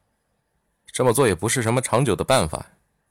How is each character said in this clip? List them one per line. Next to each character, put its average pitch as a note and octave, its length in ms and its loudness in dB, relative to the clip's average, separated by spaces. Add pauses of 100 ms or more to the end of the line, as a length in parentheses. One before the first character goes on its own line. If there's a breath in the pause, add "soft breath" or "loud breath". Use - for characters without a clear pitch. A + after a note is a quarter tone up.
(920)
这 B2+ 140 0
么 B2 80 4
做 C3 140 2
也 F#2+ 60 2
不 F#2 140 -4
是 B2 160 -2
什 A2+ 100 0
么 B2+ 80 0
长 A#2+ 220 0
久 A2 120 0
的 F2 80 -2
办 A#2 240 2
法。” - 180 -8 (460)